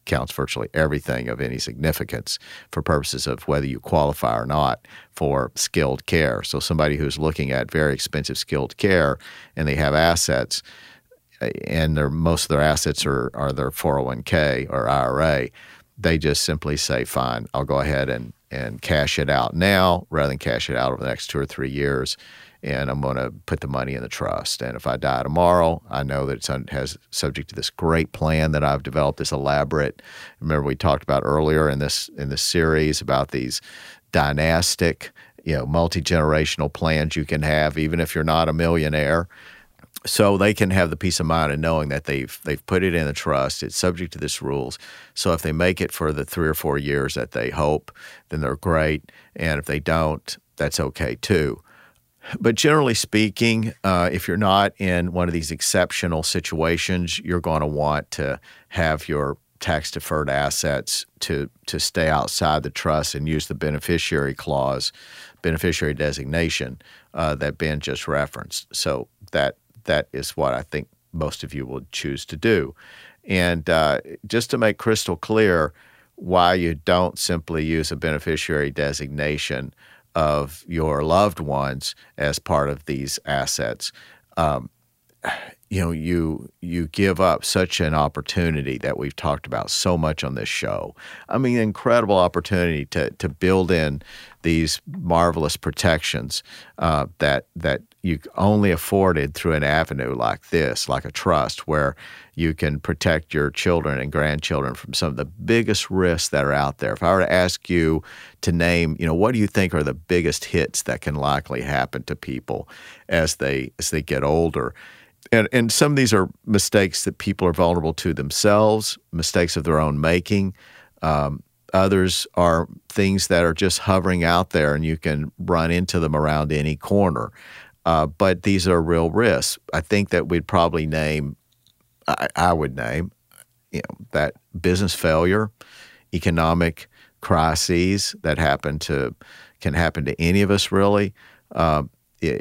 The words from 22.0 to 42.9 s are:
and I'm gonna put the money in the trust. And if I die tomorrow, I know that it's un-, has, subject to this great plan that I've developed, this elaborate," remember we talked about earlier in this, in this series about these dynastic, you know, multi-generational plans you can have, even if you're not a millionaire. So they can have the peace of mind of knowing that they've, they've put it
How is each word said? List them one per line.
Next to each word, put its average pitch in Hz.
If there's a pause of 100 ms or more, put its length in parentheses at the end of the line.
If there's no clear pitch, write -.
and 67
I'm 69
gonna 64 (160)
put -
the 69
money 67
in 62
the 62
trust. -
And 62
if 64
I 64
die 64
tomorrow, 82
I 69
know 69
that 67
it's -
un-, 67
has, 69 (140)
subject 71
to -
this 69
great 82
plan 78
that 73
I've 69
developed, 71
this 69
elaborate," 71 (380)
remember 76
we 67
talked 69
about 69
earlier 78
in 69
this, -
in 71
this 69
series 78
about 67
these 64 (500)
dynastic, 80 (320)
you 80
know, 64
multi-generational 78
plans 80
you 78
can 76
have, 76
even 78
if 80
you're 78
not 80
a 78
millionaire. 80 (800)
So 101
they 101
can 101
have 90
the 78
peace 90
of 82
mind 80
of 71
knowing 80
that 69
they've, 69
they've 76
put 92
it 90